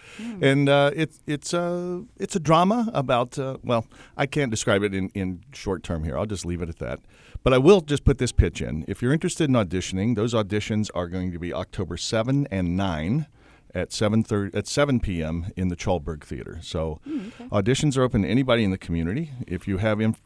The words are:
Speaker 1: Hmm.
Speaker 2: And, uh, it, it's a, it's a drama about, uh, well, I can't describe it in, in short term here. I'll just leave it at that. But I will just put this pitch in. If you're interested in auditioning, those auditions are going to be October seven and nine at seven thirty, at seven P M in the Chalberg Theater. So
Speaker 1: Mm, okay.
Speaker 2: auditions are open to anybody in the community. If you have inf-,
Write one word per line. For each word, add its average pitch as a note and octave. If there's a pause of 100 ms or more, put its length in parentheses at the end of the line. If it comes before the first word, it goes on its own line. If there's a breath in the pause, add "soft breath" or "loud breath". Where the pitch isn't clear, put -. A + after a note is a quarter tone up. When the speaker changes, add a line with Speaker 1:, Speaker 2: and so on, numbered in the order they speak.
(180 loud breath)
Speaker 1:
Hmm. G#3+
Speaker 2:
And, C#3
uh, C#3+
it, D#3 (160)
it's D3
a, F3 (120)
it's -
a F#3+
drama F3+
about, B2+
uh, C3
well, A#2 (320 loud breath)
I C#3+
can't C#3+
describe G#2+
it G2
in, F#2+
in F#2
short F#2
term E2
here. C2+
I'll G2
just F#2
leave F2
it E2+
at E2
that. C2+ (420 loud breath)
But B2+
I B2+
will F3+
just C#3+
put C3+
this B2
pitch -
in. C#2+
If -
you're B2+
interested E3
in B2+
auditioning, F#2+
those A2+
auditions G#2
are F2
going F2+
to E2+
be E2
October F2+
seven C3
and F2+
nine F#2+ (460 soft breath)
at F2+
seven A2
thirty, G2+
at G#2
seven C#3+
P E2+
M E2+ (100)
in F#2
the F2
Chalberg E2
Theater. B1+
So D#2+
Speaker 1:
Mm, C4
okay. A#3+
Speaker 2:
auditions B2
are C3
open A#2+
to D2
anybody A#2
in G2
the F#2
community. F#2 (160)
If F2
you G2
have G#2+
inf-, A2